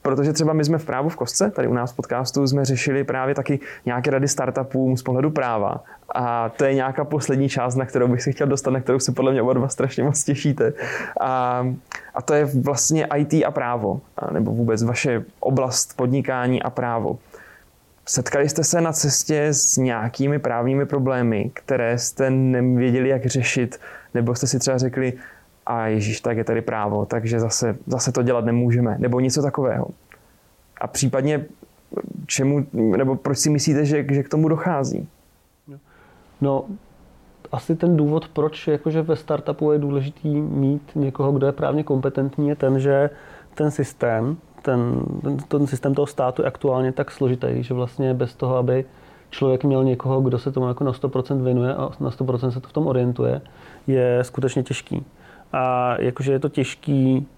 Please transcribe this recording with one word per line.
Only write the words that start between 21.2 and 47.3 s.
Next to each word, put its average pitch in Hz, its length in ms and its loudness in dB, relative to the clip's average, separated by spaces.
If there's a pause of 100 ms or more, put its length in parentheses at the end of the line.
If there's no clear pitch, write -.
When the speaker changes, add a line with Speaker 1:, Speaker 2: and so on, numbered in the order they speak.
Speaker 1:
které 120 440 0
jste 131 320 0
nevěděli, 127 800 4
jak 127 160 0
řešit, 123 540 0 (340)
nebo 120 220 2
jste 127 120 -2
si 127 120 0
třeba 131 180 0
řekli: 127 360 0 (520)
„A 113 220 -2
ježiš, 107 340 0
tak 117 160 0
je 113 60 -2
tady 113 180 0
právo, 104 440 -2
takže 113 340 -2
zase, 113 380 -2 (100)
zase 127 240 -2
to 123 120 0
dělat 120 220 2
nemůžeme“, 120 540 2
nebo 123 200 0
něco 131 220 2
takového? 131 460 0 (960)
A - 60 -4
případně 139 580 0 (800)
čemu, 139 480 0
nebo 117 420 2
proč 135 220 -2
si 156 120 0
myslíte, 147 360 2
že, 147 260 2
že 139 120 2
k - 60 -8
tomu 156 180 2
dochází? 156 600 0 (1300)
Speaker 2:
No, 139 240 0 (840)
asi 160 240 -2
ten 170 220 2
důvod, 151 300 2
proč 151 400 -2
jakože 156 340 0
ve 156 140 0
startupu 151 560 -2
je 151 80 4
důležitý 143 640 -2
mít 143 540 0
někoho, 139 360 0
kdo 135 160 2
je 143 40 2
právně 143 320 -2
kompetentní, 139 640 0
je 147 60 0
ten, 135 240 2
že 139 300 2 (460)
ten 151 160 0
systém, 123 680 -2 (240)
ten, 123 400 0 (220)
ten, 139 140 -2
ten 143 300 0
systém 139 280 -2
toho 143 100 2
státu 127 360 -2
je 135 60 0
aktuálně 131 440 0
tak 139 200 -4
složitý, 127 360 -2 (160)